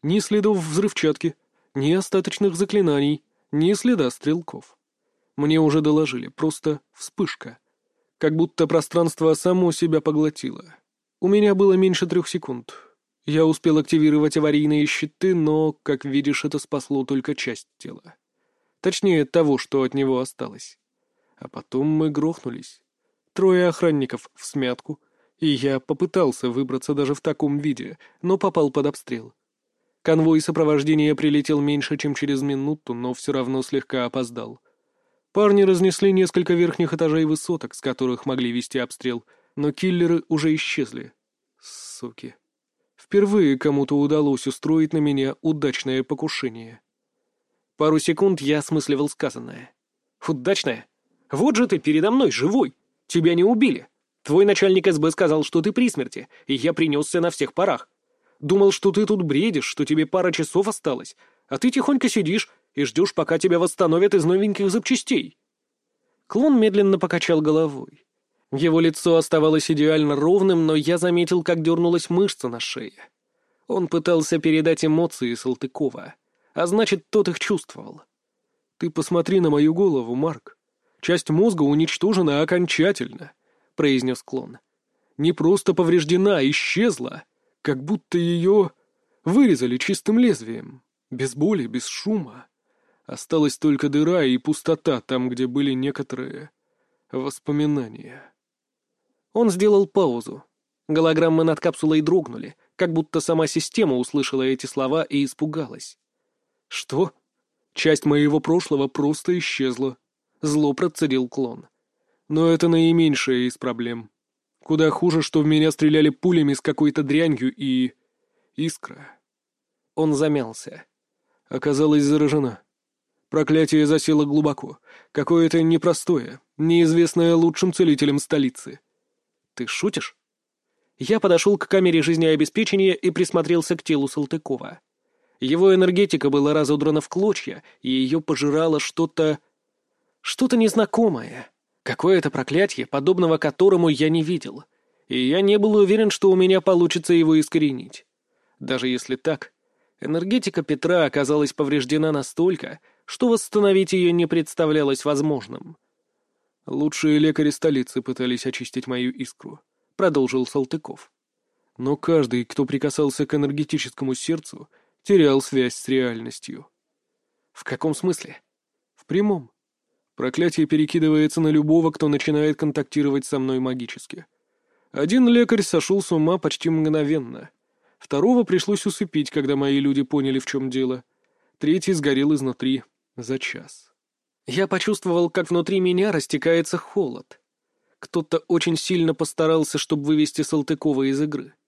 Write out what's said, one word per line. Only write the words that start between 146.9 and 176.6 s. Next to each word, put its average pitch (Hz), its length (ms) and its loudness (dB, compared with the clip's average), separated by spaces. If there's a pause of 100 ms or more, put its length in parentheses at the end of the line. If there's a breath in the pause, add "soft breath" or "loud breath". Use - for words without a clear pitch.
его 160 260 4
искоренить. 147 640 -4 (540)
Даже 127 280 -4
если 127 300 -4
так, - 340 -6 (480)
энергетика 180 640 -2
Петра 165 420 0
оказалась 143 480 0
повреждена 147 600 -2
настолько, 160 640 -4 (240)
что - 240 -4
восстановить 202 640 2
ее 180 200 2
не 175 140 2
представлялось 156 800 0
возможным. 147 760 -4 (880)
«Лучшие 147 540 0
лекари 151 320 2
столицы 135 500 -2
пытались 127 460 -6
очистить 127 400 -8
мою 127 240 -4
искру», - 480 -14 (360)
продолжил 131 520 0
Салтыков. - 640 -6 (640)
«Но 135 180 -2
каждый, 131 480 0
кто 139 220 -4
прикасался 143 640 -2
к - 80 -4
энергетическому 143 800 -4
сердцу, - 520 -8 (360)
терял 147 380 6
связь 127 340 -2
с - 120 -14
реальностью». 120 800 -4 (840)
«В - 120 -20
каком 147 300 -4
смысле?» - 480 -6 (540)
«В - 100 -20
прямом. 185 460 -2 (640)
Проклятие 151 500 0
перекидывается 156 760 2
на 156 80 2
любого, 156 420 2
кто 151 160 -2
начинает 151 500 0
контактировать 143 680 -2
со 143 120 -4
мной 131 220 -2
магически. 127 640 -8 (680)
Один 196 360 2
лекарь 233 340 4
сошел 190 400 0
с - 100 -6
ума 165 260 2
почти 160 320 -4